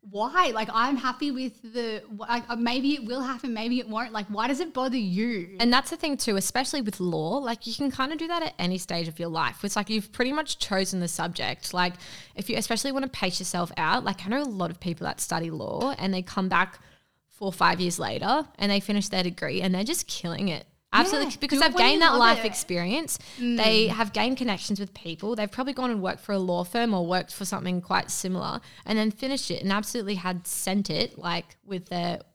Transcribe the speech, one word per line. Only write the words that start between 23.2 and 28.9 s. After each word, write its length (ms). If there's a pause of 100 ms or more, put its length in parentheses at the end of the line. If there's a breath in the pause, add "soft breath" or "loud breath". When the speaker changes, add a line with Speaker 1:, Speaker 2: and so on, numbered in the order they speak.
Speaker 2:
They 500
Speaker 1:
Mm. 40
Speaker 2:
have 200
gained 240
connections 420
with 140
people. 420
They've 160
probably 220
gone 180
and 120
worked 180
for 120
a 60
law 260
firm 280
or 140
worked 260
for 140
something 340
quite 300
similar 500 (240 loud breath)
and 140